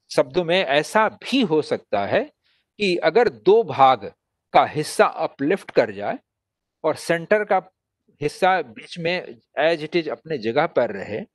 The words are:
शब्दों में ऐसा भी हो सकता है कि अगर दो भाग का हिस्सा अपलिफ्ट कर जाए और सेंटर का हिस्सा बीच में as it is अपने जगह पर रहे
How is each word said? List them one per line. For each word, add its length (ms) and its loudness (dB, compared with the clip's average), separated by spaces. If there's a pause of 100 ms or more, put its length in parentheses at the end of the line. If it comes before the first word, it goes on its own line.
(160)
शब्दों 280 0
में 220 0
ऐसा 440 0
भी 320 -4
हो 200 2
सकता 440 -4
है 260 -2 (460)
कि 200 0
अगर 320 2
दो 340 4
भाग 500 2 (400)
का 120 6
हिस्सा 400 0
अपलिफ्ट 640 -4
कर 200 2
जाए 280 -8 (640)
और 120 -2
सेंटर 480 -2
का 260 -2 (520)
हिस्सा 400 0
बीच 380 -14
में 400 -6 (200)
as 200 2
it 120 -10
is 180 -2
अपने 280 -10
जगह 300 0
पर 240 0
रहे 300 -8 (140)